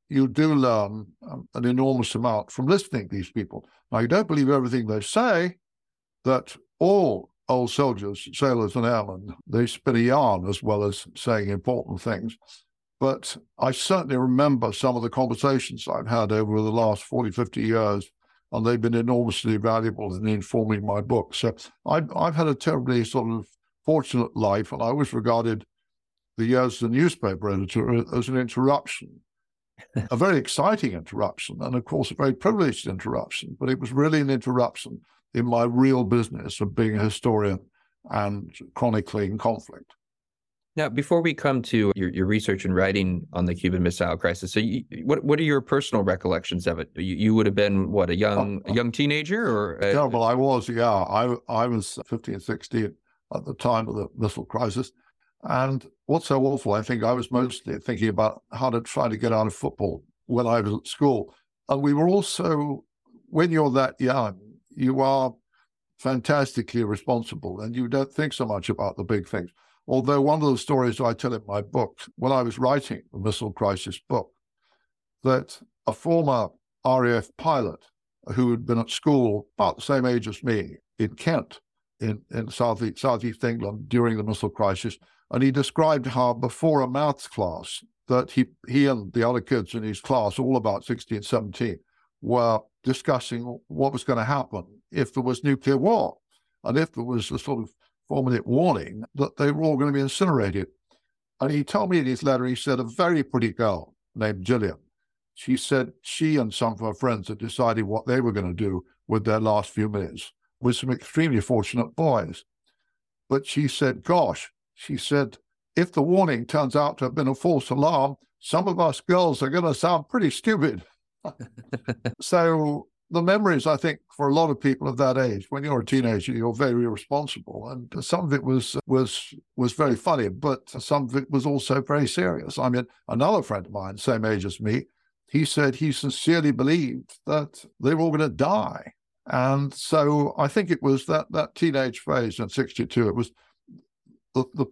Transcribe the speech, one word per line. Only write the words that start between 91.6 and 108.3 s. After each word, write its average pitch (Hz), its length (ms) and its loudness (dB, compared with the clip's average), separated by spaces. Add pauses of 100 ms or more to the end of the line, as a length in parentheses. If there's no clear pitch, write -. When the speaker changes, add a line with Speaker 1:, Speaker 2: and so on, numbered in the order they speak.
Speaker 1:
were 117 380 2 (240)
discussing 123 840 -2
what 135 260 0
was 127 120 -6
gonna 117 200 0
happen 117 400 -4 (280)
if - 200 -2
there 131 100 -2
was 123 200 -2
nuclear 135 340 2
war, 202 400 0 (460)
and 127 160 0
if 160 140 0
there 117 120 -6
was 120 260 -2
a 127 80 -4
sort 120 240 -4
of 107 80 -12 (380)
four-minute 127 380 0
warning 120 580 0 (100)
that 139 220 -4
they 143 160 2
were 151 100 -2
all 156 140 2
gonna 143 160 0
be 139 80 0
incinerated. 123 680 0 (720)
And 139 120 0
he 147 100 2
told 202 280 0
me 180 80 4
in 135 80 2
his 127 180 -2
letter, 131 200 2
he 127 120 -2
said, 131 240 -2
"a 123 40 -6
very 165 380 0
pretty 113 300 0
girl 101 420 -2 (220)
named 107 280 -2
Gillian." 107 340 0 (560)
She 127 220 -2
said 127 360 -2 (100)
she 156 340 0
and 110 160 0
some 113 200 -2
of 101 80 -12
her 110 140 -4
friends 113 340 -2
had 107 100 -10
decided 113 460 0
what 107 220 -4
they 127 140 2
were 117 120 0